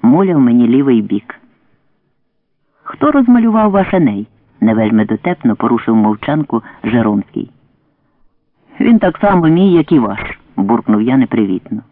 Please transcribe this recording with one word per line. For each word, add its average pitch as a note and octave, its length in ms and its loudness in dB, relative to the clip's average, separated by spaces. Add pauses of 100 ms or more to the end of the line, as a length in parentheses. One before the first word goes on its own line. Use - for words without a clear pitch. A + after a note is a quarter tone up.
моляв E3 380 2
мені A#2+ 280 4
лівий B2+ 340 2
бік. G2+ 340 -8 (1500)
«Хто - 280 -4
розмалював A#3 600 2
ваш G3 220 -2
Еней?» A2 340 -2 (340)
не A2 120 0
вельми G#2+ 320 0
дотепно A2 500 -4
порушив A2+ 400 -2
мовчанку A2+ 680 -2 (200)
Жиромський. G#2+ 680 -4 (1300)
«Він A#3 200 2
так - 180 -2
само F#3 300 0
мій, F3+ 240 2
як E3 200 2
і D#3+ 80 4
ваш», G#2 400 -6 (160)
буркнув G#2+ 460 -2
я B2+ 160 0
непривітно. G#2+ 640 -4 (100)